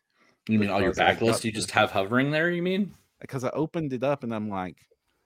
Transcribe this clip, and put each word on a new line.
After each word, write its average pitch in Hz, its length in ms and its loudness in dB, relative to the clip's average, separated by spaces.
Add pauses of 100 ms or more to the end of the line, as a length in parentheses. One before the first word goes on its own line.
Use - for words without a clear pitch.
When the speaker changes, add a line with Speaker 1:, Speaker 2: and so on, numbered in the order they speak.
(480)
Speaker 1:
You 110 120 4
mean 101 100 2
all 98 120 2
your 92 100 2
Speaker 2:
Because - 80 -2
I 92 140 6
got 98 80 -6
Speaker 1:
backlist 113 220 2
you 113 80 -4
Speaker 2:
the 104 60 -8
Speaker 1:
just - 140 -4
have 107 200 2
hovering 117 400 0
there, 160 200 0
you 175 100 -4
mean? 185 320 -2 (260)
Speaker 2:
Because 127 240 -8
I 127 60 -2
opened 156 440 -4
it 123 100 -4
up 139 200 -2
and 117 100 -6
I'm 107 160 -4
like, 92 280 -6 (480)